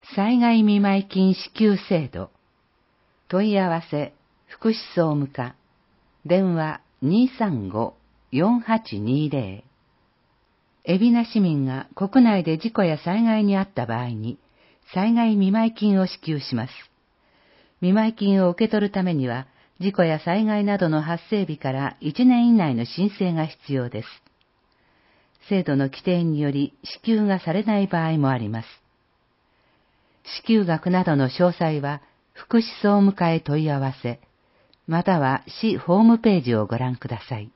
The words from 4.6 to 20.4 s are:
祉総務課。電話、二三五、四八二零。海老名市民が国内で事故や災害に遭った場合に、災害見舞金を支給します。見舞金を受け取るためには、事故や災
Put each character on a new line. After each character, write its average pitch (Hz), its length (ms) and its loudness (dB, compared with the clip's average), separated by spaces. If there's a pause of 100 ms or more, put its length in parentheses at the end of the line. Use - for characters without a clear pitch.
祉 - 20 0 (220)
総 165 200 2
務 143 140 -2
課。 127 260 -10 (720)
電 180 280 2
話、 156 260 -6 (200)
二 220 380 0
三 139 300 -4
五、 107 260 -6 (380)
四 202 280 0
八 226 380 -4
二 135 320 -2
零。 107 340 -8 (1200)
海 185 140 0
老 233 140 4
名 233 120 2
市 220 160 -2
民 156 240 2
が 131 300 -6
国 202 300 4
内 208 180 4
で 160 160 -2
事 226 140 -6
故 208 100 0
や 160 160 0
災 196 240 -2
害 220 220 2
に 202 120 2
遭 190 60 0
っ 196 100 -6
た 117 140 -6
場 117 140 -4
合 123 80 -6
に、 113 300 -8 (540)
災 202 200 0
害 226 240 2
見 190 160 2
舞 226 200 2
金 208 280 2
を 185 60 2
支 - 140 -10
給 151 200 -4
し - 160 -8
ま 117 100 -4
す。 - 60 -16 (1120)
見 180 100 2
舞 220 220 2
金 196 300 2
を 175 60 2
受 220 160 0
け 220 40 -2
取 208 180 0
る 202 40 -8
た 196 100 -2
め 185 100 -2
に 131 160 -2
は、 123 200 -8 (320)
事 196 120 -2
故 196 120 2
や 156 160 0
災 190 240 -2